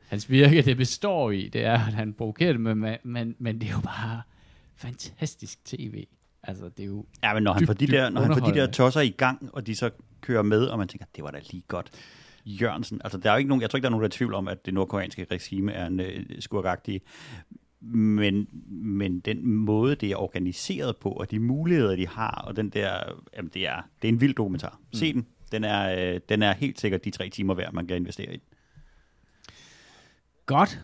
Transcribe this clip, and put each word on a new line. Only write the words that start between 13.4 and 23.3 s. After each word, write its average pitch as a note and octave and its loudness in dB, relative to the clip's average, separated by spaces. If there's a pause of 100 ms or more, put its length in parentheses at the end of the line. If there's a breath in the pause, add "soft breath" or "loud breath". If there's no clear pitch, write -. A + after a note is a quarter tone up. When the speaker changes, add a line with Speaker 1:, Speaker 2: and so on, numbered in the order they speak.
Speaker 2:
nogen, C3+ 2
jeg A2 -2
tror - 0
ikke, C3+ -2
der C3 2
er - 2
nogen, A2 2
der A2 2
er F#2+ -4
i - -10
tvivl A2+ -2
om, G2 -4
at F#2+ -10
det F#2+ -2
nordkoreanske F#2+ -2
regime G2 -2
er F2+ -6
en, F#2 -2
øh, F#2 -6 (160)
skurkagtig. F#2+ -4 (800 loud breath)
Men, G#2 2 (220)
men G2 -2
den G#2 -4
måde, A2 2
det G#2+ -2
er G2 -2
organiseret F#2+ -4
på, - -4
og G2 -6
de G#2+ -2
muligheder, C3 2
de F2+ -2
har, - -6
og - -10
den G#2+ -2
der, G2 -2 (340)